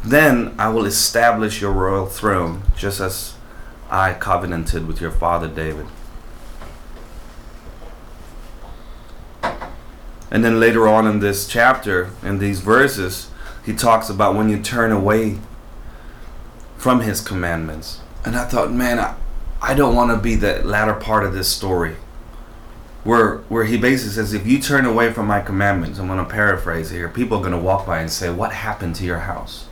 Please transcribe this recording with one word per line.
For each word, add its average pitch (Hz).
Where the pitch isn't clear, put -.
then 120
I 107
will 110
establish 110
your 101
royal 95
throne, 92
just 98
as -
I 95
covenanted 85
with 80
your 82
father 85
David." 76
And 110
then 113
later 113
on 110
in 104
this 101
chapter, 104
in 101
these 98
verses, 101
he 110
talks 113
about 98
when 110
you 104
turn 113
away 104
from 123
his 107
commandments. 85
And 113
I 120
thought, 120
"Man, 123
I, 101
I 135
don't 135
wanna 120
be 110
the 95
latter 107
part 107
of 95
this 92
story," 87
where, 110
where 113
he 113
basically 117
says, 104
"If 101
you 135
turn 135
away 113
from 110
my 104
commandments," 95
I'm 90
gonna 92
paraphrase 87
here, 85
"people 110
are 95
gonna 90
walk 92
by 82
and 82
say, 87
'What 92
happened 95
to 90
your 87
house?'" 82